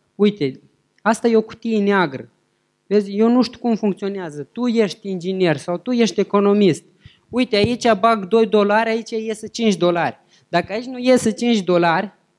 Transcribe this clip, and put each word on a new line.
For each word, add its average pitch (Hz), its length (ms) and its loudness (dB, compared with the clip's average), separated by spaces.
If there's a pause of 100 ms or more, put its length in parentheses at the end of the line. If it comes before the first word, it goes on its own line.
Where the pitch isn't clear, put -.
(140)
uite, 196 460 -2 (420)
asta 220 260 0
e 226 80 2
o 220 60 2
cutie 220 400 -4
neagră. 165 460 -2 (580)
Vezi, 202 300 -2
eu 220 120 2
nu 247 140 2
știu 226 160 -8
cum 233 160 -2
funcționează. 190 680 -6
Tu 233 240 -8
ești 220 420 -2
inginer 185 480 -2
sau 175 220 -6
tu 247 120 -8
ești 233 300 0
economist. 202 640 2 (440)
Uite, 240 280 -2
aici 233 360 2
bag 208 360 0
doi 226 180 2
dolari, 208 420 2
aici 226 220 -6
iese 220 360 -8
cinci 214 300 0
dolari. 165 440 -2 (280)
Dacă 180 240 -2
aici 240 120 -8
nu 254 140 -14
iese 247 320 2
cinci 226 300 0
dolari, 175 520 0 (260)